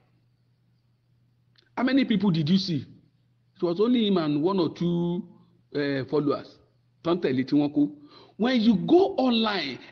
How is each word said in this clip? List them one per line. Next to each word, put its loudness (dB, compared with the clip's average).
How -2
many 2
people 0
did 0
you 4
see? -4
It -8
was -2
only 2
him 2
and 0
one 0
or 0
two, -2
eh, -4
followers. -2
Tán 0
tẹ̀lé -2
tí -2
wọ́n 2
kó. 2
When 0
you 4
go 2
online, -2